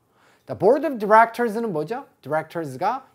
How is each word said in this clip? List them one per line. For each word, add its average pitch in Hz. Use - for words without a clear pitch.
자, 131
board 262
of 269
directors는 226
뭐죠? 156
directors가 156